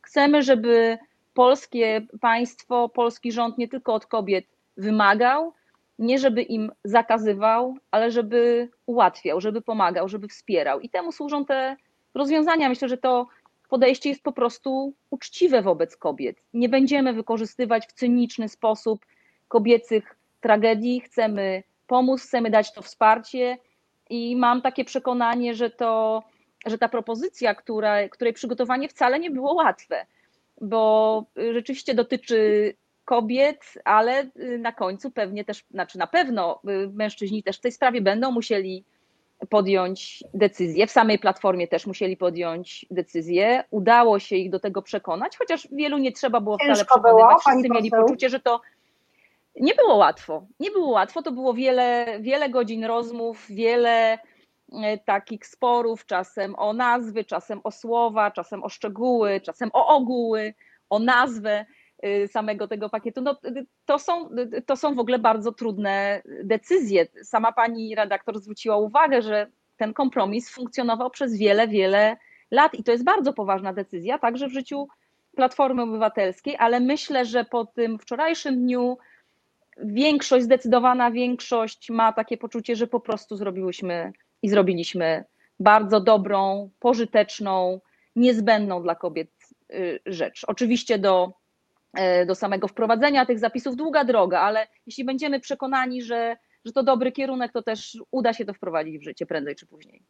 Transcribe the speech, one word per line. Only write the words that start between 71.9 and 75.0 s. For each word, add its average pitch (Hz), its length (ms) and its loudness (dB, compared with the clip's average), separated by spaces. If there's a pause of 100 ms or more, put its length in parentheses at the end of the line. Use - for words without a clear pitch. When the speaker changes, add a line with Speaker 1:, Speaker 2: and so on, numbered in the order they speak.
Speaker 1:
lat 285 240 4
i 220 100 -12
to 233 80 2
jest 240 120 0
bardzo 320 280 2
poważna 190 400 -4
decyzja, 196 460 -6
także 247 300 -2
w 247 40 -10
życiu 277 360 -8 (480)